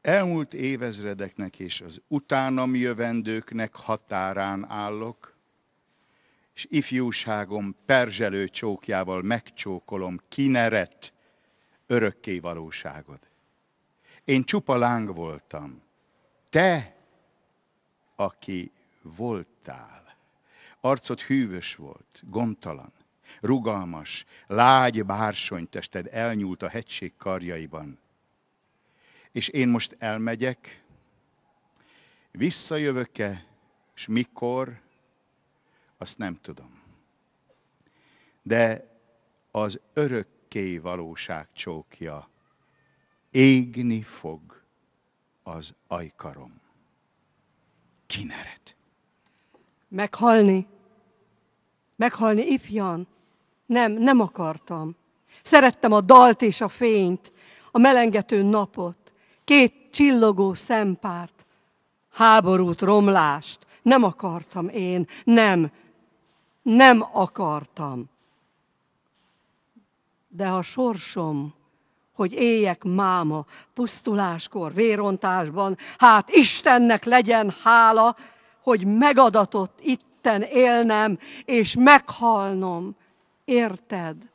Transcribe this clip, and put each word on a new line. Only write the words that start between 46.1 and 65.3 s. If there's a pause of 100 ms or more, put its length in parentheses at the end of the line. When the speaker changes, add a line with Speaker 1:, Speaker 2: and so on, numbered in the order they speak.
Speaker 1:
Kineret. (1120)
Speaker 2:
Meghalni? (1300)
Meghalni
ifjan? (600)
Nem,
nem
akartam. (460)
Szerettem
a
dalt
és
a
fényt, (380)
a
melengető
napot, (480)
két (160)
csillogó
szempárt, (680)
háborút,
romlást. (160)
Nem
akartam
én, (180)
nem, (880)